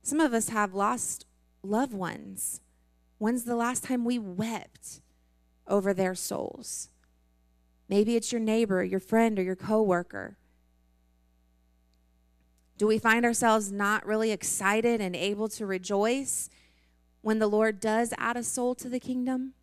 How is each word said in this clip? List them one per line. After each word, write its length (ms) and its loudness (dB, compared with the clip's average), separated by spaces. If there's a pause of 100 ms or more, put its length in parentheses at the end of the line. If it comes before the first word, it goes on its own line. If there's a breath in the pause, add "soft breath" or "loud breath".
Some 160 -2
of 140 2
us 160 0
have 260 0
lost 520 -2 (360)
loved 300 0
ones. 680 -8 (560)
When's 260 0
the 100 -2
last 300 -2
time 200 0
we 140 0
wept 840 -8 (680)
over 260 2
their 220 0
souls? 720 -8 (1000)
Maybe 280 4
it's 160 0
your 80 -2
neighbor, 420 2
your 160 -2
friend, 400 4
or 40 0
your 120 -2
coworker. 840 0 (2500)
Do 120 2
we 100 4
find 260 4
ourselves 460 4
not 340 0
really 280 0
excited 680 0
and 140 -4
able 360 -4
to 160 -8
rejoice 840 -2 (720 soft breath)
when 160 2
the 80 4
Lord 320 2
does 380 0
add 220 0
a 40 -2
soul 340 -2
to 120 -12
the 100 -4
kingdom? 540 -2 (100)